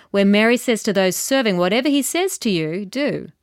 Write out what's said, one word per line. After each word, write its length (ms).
where 120
Mary 320
says 280
to 100
those 220
serving, 420
"Whatever 320
he 140
says 340
to 140
you, 340
do." 440